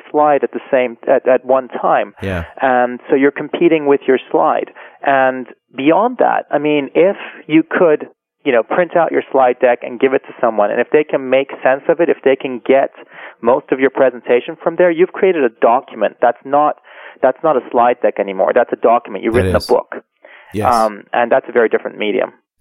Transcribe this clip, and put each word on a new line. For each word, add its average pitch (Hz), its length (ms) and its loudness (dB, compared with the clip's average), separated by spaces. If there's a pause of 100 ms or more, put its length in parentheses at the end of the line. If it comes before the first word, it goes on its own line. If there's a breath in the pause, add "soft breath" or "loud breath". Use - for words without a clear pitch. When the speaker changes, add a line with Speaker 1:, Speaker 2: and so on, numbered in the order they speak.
Speaker 1:
slide 147 360 0
at - 80 -4
the 120 80 -8 (100)
same, 123 260 0 (120)
at, 131 200 2
at 127 160 2
one 131 220 0
time. 120 560 -4
Speaker 2:
Yeah. 92 220 -6 (180 loud breath)
Speaker 1:
And 123 380 0 (100)
so 151 60 2
you're 139 160 2
competing 160 540 -2
with 139 200 2
your 127 140 2 (100)
slide. 156 400 0 (320 loud breath)
And 131 460 0 (280)
beyond 175 440 0
that, - 320 0
I 147 60 0
mean, 147 360 -2
if 190 220 2 (320)
you 160 200 4
could, 151 380 2 (380)
you 131 80 0
know, 117 100 2
print 175 340 -2
out 165 160 2
your 135 100 0 (100)
slide 127 280 2
deck 123 220 2
and 127 180 -10
give 131 140 2
it - 140 -4
to - 120 -20
someone, 107 300 0
and 113 100 -2
if 120 120 0
they 151 120 4
can 135 240 -4
make 135 220 0 (120)
sense 135 280 0
of 156 100 0
it, 165 80 2
if - 160 -2
they 135 120 4
can 127 280 -10
get 135 260 2 (520 loud breath)
most 123 300 0
of 131 80 -2
your 139 100 2
presentation 127 720 -2
from 170 140 -4
there, 180 140 2
you've 170 220 0
created 180 320 0
a 117 60 0 (100)
document. 117 600 0
That's 120 220 0
not, 143 320 0 (440 loud breath)
that's 131 220 0
not 156 140 2
a 120 40 0 (120)
slide 123 280 2
deck 104 180 0
anymore. 95 360 -2
That's 120 180 0
a 123 80 -6
document. 113 440 0
You've 110 100 -2
Speaker 2:
It 120 80 2
Speaker 1:
written 90 140 -2
Speaker 2:
is. - 120 -4
Speaker 1:
a - 40 2
book. - 240 -2 (580 loud breath)
Speaker 2:
Yes. 131 180 0
Speaker 1:
Um, 110 300 0 (100)
and 120 200 -2
that's 131 160 0
a 120 40 -14
very 117 160 2
different 104 300 -4
medium. 104 340 -4 (280)